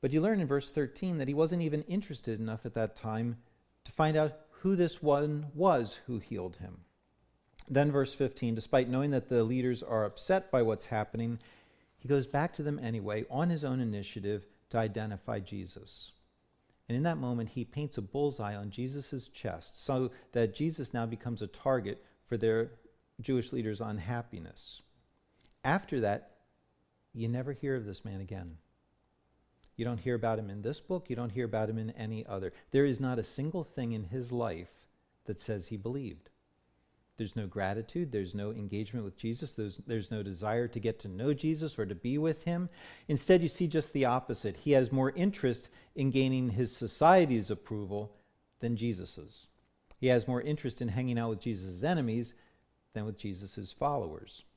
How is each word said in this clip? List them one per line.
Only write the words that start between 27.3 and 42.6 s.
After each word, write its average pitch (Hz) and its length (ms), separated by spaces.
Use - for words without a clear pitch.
hear 135 240
of 113 100
this 98 180
man 98 160
again. 92 360
You 113 80
don't 117 160
hear 123 160
about 113 240
him 101 100
in 101 120
this 123 180
book. - 280
You 120 80
don't 120 140
hear 120 140
about 110 260
him 110 80
in 110 140
any 110 340
other. 95 260
There 139 120
is 127 160
not 127 200
a 104 40
single 156 400
thing 120 280
in 110 120
his 120 280
life 92 500
that 104 120
says 104 300
he 110 80
believed. 113 520
There's 110 180
no 107 100
gratitude. 104 640
There's 98 240
no 104 160
engagement 104 540
with 98 120
Jesus. 120 360
There's, 104 340
there's 110 240
no 107 120
desire 104 440
to 117 140
get 110 200
to - 80
know 113 260
Jesus 156 440
or 107 80
to 98 80
be 123 240
with 156 260
him. 175 240